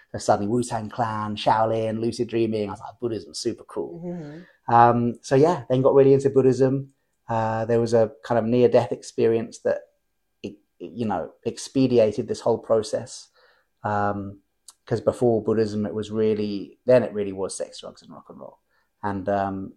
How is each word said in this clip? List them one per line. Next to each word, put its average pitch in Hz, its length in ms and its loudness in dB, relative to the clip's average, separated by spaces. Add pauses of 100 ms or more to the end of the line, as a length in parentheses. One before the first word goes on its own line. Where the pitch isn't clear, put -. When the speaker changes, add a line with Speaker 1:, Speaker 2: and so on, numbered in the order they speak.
(120)
Speaker 1:
So 110 60 -10
suddenly 104 320 0
Wu-Tang 117 400 -4
Clan, 107 460 -4
Shaolin, 110 640 0
lucid 113 300 -4
dreaming. 110 400 0
I - 20 -8
was - 80 -12
like, - 200 -18
"Buddhism's 107 380 -6
super - 280 -6
cool." 165 380 -10
Speaker 2:
Mm-hmm. 165 720 -10
Speaker 1:
Um, 120 480 4
so - 140 0
yeah, 147 340 4
then 131 140 2
got 131 100 4
really 135 200 8
into 139 180 2
Buddhism. 131 600 2 (340)
Uh, 113 380 -2
there 117 160 2
was 113 120 0
a 113 200 4 (100)
kind 120 160 0
of 110 60 0
near-death 120 460 4
experience - 680 -2
that, - 220 -2 (600)
it, 113 140 -12 (240)
it, 87 120 -14
you 113 140 -6
know, 87 280 -6 (120)
expedited 117 800 0
this 107 120 -6
whole 117 180 0
process. - 720 -4 (560)
Um, 101 560 -4 (460)
'cause 110 160 -4
before 113 420 0
Buddhism, 107 420 -2
it 80 80 -6
was 104 180 -8
really, 107 720 -4
then 123 180 6
it - 100 -6
really 101 200 -6
was 95 240 -8
sex, - 220 -12
drugs, - 220 -18
and - 100 -20
rock - 180 -20
and - 100 -20
roll. - 200 -20 (420)
And, 98 260 -6
um, 98 500 -4